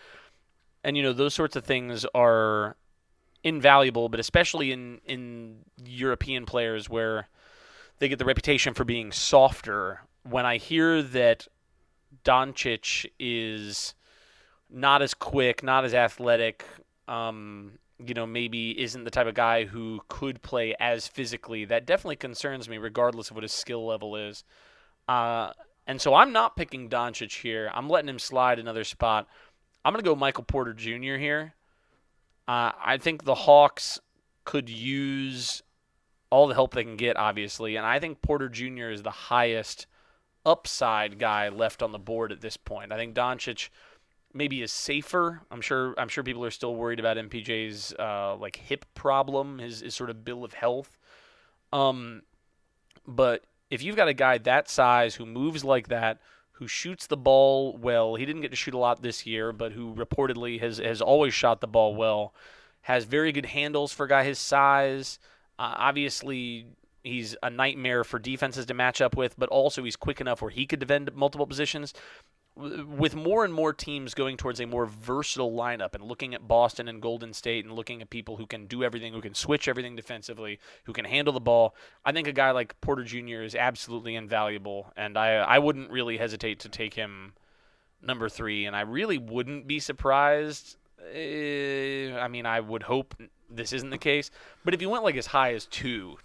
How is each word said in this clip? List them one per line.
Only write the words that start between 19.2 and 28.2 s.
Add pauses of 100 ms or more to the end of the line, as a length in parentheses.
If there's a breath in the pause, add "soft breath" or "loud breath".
of
guy
who
could
play
as
physically,
that
definitely
concerns
me
regardless
of
what
his
skill
level
is. (640 soft breath)
Uh, (340)
and
so
I'm
not
picking
Doncic
here.
I'm
letting
him
slide